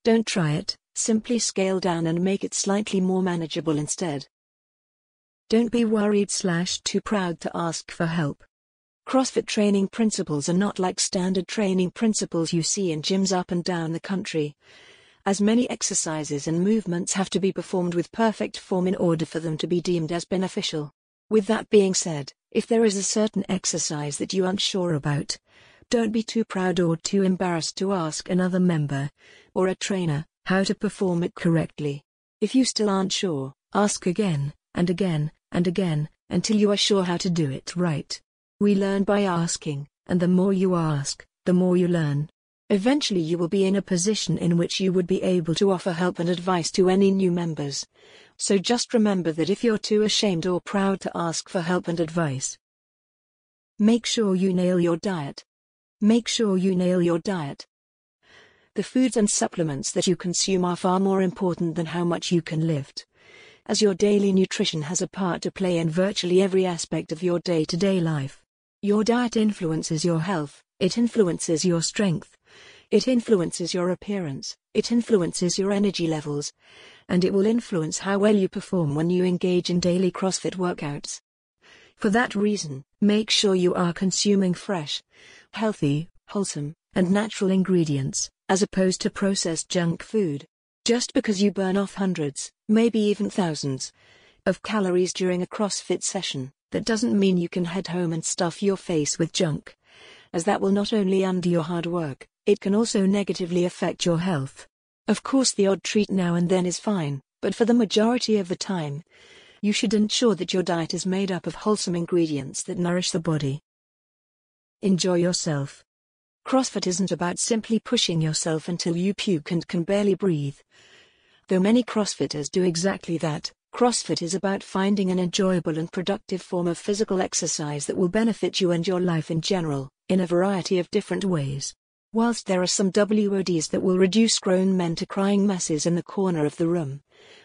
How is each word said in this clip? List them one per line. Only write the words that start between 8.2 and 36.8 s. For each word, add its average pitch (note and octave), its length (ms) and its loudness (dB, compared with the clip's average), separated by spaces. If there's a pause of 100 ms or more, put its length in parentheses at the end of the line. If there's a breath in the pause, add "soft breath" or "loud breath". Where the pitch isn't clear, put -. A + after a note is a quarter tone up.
CrossFit - 400 0
training G3+ 420 2
principles F3+ 600 -2
are E3+ 60 2
not G3 240 0
like F#3 200 -2
standard F#3 480 -2
training F#3+ 440 0
principles G#3 640 -2
you E3+ 100 2
see F#3 280 -2
in D3+ 120 -4
gyms F#3+ 340 0
up F3+ 160 -4
and F3 100 0
down E3 300 -2
the E3 80 -6
country, E3 560 -4 (720 loud breath)
as G3 140 0
many A#3 280 2
exercises D#3 800 -4
and E3+ 160 0
movements G3 480 0
have F#3+ 180 -2
to F#3 80 0
be F#3 140 0
performed F3 420 -4
with E3+ 160 -2
perfect A3 480 -2
form F#3 300 -2
in F#3+ 80 -2
order E3 300 0
for D#3+ 140 -6
them D#3+ 180 -4
to F3 80 -4
be F3 140 0
deemed E3 300 -2
as E3+ 140 -4
beneficial. F3+ 640 -4 (400)
With G#3+ 160 4
that - 240 -2
being G3 240 6
said, D3 380 -4 (180)
if - 160 -2
there A3+ 180 4
is G3 120 2
a G3 60 -2
certain G#3+ 460 0
exercise D3+ 680 -4
that - 160 -4
you F#3+ 100 2
aren't F#3 160 0
sure F3 320 0
about, C#3+ 460 -2 (500 soft breath)
don't A3+ 240 2
be A3 100 0
too A3+ 220 -2
proud F#3 360 -2
or E3 160 2
too G3 260 0
embarrassed F3+ 560 0
to G3 160 -2
ask D#3+ 340 -4
another F#3 320 2
member, D3 500 0 (440 soft breath)
or F#3+ 140 2
a F#3 60 0
trainer, E3 520 -2 (180)
how F#3+ 200 2
to G3 100 0
perform F3+ 480 -2
it - 120 -4
correctly. D#3 680 -2 (400)
If G#3 120 0
you C4 120 4
still G#3 240 0
aren't F#3+ 220 0
sure, C#3 420 -4 (180)
ask G3+ 340 0
again, E3+ 460 0 (220)
and F3+ 160 2
again, E3 420 0 (180)
and F3 160 0
again, E3 440 0 (180)
until G#3 300 2
you G3+ 120 6
are G3+ 60 2
sure G3 280 2